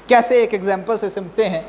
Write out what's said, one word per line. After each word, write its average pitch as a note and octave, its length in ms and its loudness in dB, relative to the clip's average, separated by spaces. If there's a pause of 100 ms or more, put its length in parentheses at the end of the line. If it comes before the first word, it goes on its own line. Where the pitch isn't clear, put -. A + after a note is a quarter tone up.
कैसे, A#3+ 340 4
एक A3 100 -2
example G3 440 -2
से G#3 120 -6
समझते F#3+ 360 -4
हैं। F3 240 -4